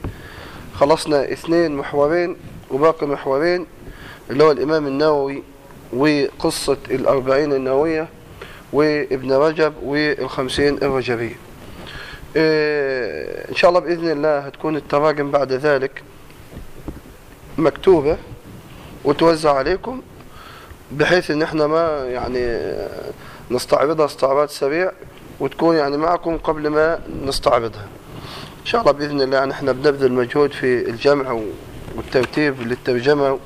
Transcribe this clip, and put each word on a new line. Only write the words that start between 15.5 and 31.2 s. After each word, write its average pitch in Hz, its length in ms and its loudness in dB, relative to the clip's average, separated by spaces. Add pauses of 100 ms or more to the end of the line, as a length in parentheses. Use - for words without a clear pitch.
ذلك 135 520 0 (1500)
مكتوبة 160 600 4 (880)
وتوزع 156 500 4
عليكم، 185 480 -2 (920)
بحيث 156 400 2
إن 151 100 0
إحنا 156 260 0
ما، 156 400 0
يعني، 120 680 -2 (760)
نستعرضها 147 540 2
استعراض 139 420 2
سريع 160 440 -2 (480)
وتكون، 160 360 2
يعني، 143 220 0
معكم 165 400 0
قبل 151 300 -2
ما 156 320 2 (260)
نستعرضها. 113 640 0 (760)
إن - 40 -12
شاء 233 160 0
الله 151 100 4
بإذن 143 300 0
الله، 135 160 2
يعني، 135 140 2
إحنا 135 200 -2
بنبذل 135 400 4
مجهود 127 400 2
في 123 380 0
الجمع 131 520 2 (540)